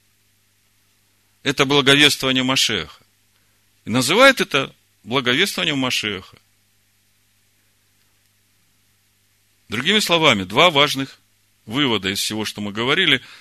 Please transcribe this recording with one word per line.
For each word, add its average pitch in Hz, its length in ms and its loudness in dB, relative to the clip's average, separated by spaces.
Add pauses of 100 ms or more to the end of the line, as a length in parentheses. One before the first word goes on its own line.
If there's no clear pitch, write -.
(1500)
это 139 180 0
благовествование 135 800 2
Машеха. 120 580 -2 (840)
И - 60 -10
называет 180 500 4
это 139 340 -4 (300)
благовествованием 139 760 -2
Машеха. 107 580 -6 (3250)
Другими 202 320 -2
словами, 156 420 2
два 123 280 2
важных 139 500 -2 (460)
вывода 110 420 -2
из 98 120 -4
всего, 107 240 -6
что - 160 -10
мы 104 120 -8
говорили, 135 480 0 (200)